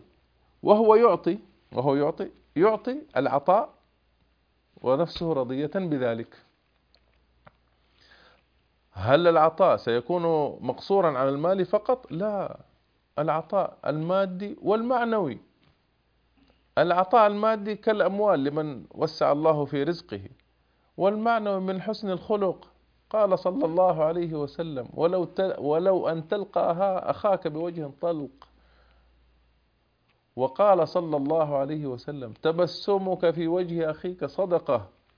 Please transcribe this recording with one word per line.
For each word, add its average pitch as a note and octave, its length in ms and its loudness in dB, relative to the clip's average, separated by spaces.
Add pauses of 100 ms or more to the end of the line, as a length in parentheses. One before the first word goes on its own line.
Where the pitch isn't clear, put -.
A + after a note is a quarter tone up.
(640)
وهو G#3+ 320 6
يعطي، G#3 440 4 (340)
وهو C3+ 220 0
يعطي، D3+ 360 -2 (260)
يعطي A3 460 0 (140)
العطاء C#3+ 520 2 (1160)
ونفسه D#3+ 500 0
رضية C3+ 420 -4
بذلك. B2+ 640 -4 (2500)
هل C3+ 360 2
العطاء D#3+ 480 4
سيكون B2 460 -2 (380)
مقصورا D3 580 0
على C3+ 100 2
المال F3 360 0
فقط؟ G#3 480 -2
لا، F#3+ 440 -6 (600)
العطاء D#3+ 580 -2 (100)
المادي F#3 760 -2
والمعنوي. A3+ 760 0 (1400)
العطاء F#3 480 4
المادي G#3 500 -2
كالأموال G3+ 680 0
لمن C#3+ 400 -4 (100)
وسع D3 380 0
الله D3+ 320 2
في C#3 180 -4
رزقه، B2+ 380 -6 (760)
والمعنوي G#3+ 640 0
من F#3+ 220 -6
حسن G#3+ 280 -6
الخلق. F#3+ 580 -4 (420)
قال G3+ 280 2
صلى F#3+ 260 -2
الله E3 400 2
عليه E3 300 -2
وسلم: D3 600 -6
"ولو F3 300 0
ت-، F#3 340 -4
ولو D#3+ 500 0
أن D#3+ 200 -4
تلقى F#3+ 460 -2
أخا-، F#3+ 360 -2
أخاك F#3 380 0
بوجه D#3+ 420 -6 (100)
طلق". D#3+ 480 -6 (1900)
وقال E3 520 4
صلى E3 280 -2
الله D3 400 0
عليه D3 300 -4
وسلم: B2+ 460 -10 (100)
"تبسمك F3+ 880 0
في D#3+ 180 -2
وجه E3+ 420 -2
أخيك F3+ 340 -8
صدقة". D#3+ 640 -2 (320)